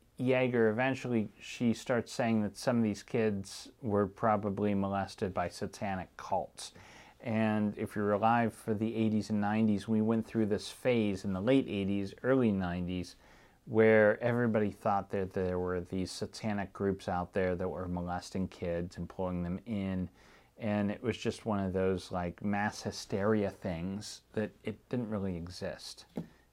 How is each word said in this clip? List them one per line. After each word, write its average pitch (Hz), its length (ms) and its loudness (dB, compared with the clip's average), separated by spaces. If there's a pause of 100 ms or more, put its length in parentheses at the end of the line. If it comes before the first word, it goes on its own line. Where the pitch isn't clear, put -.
(200)
Yeager, 123 500 4
eventually 123 600 0 (100)
she 117 340 0
starts - 380 -2
saying 113 300 2
that 101 140 -4
some 123 200 0
of 117 80 4
these 104 180 0
kids 107 640 -2 (120)
were 101 260 2
probably 104 680 0
molested 98 600 -2
by 87 140 -2
satanic 95 680 -6
cults. - 560 -6 (520)
And 107 540 0
if 104 160 -6
you're 104 160 2
alive 113 420 4
for - 220 -4
the 110 220 -2
eighties 110 340 2
and 104 100 2
nineties, 104 460 2
we 110 140 2
went 110 260 2
through 110 200 2
this 98 240 -2
phase 110 540 0
in 101 80 -2
the 92 80 -2
late 131 280 4
eighties, 98 460 -2 (100)
early 127 260 4
nineties, 90 640 -2 (520)
where 110 560 6
everybody 117 480 2
thought 98 400 -2
that 95 220 -2
there 90 260 0
were 90 220 -2
these 92 300 -4
satanic 101 600 -6
groups 98 360 0
out 87 240 -2
there 92 220 2
that 92 140 -2
were 87 200 -6
molesting 90 600 -4
kids 87 480 -4
and 85 120 -8
pulling 90 340 -4
them 87 240 -4
in. 95 420 -4 (500)
And 104 320 0
it - 120 -8
was 113 140 0
just - 300 -4
one 104 120 0
of 95 140 0
those, 95 400 0
like, 90 320 -4
mass 104 380 -2
hysteria 104 680 0
things 95 720 -6 (100)
that 107 180 -2 (120)
it 107 140 -6 (120)
didn't 120 220 -4
really 98 260 -2
exist. - 680 -10 (480)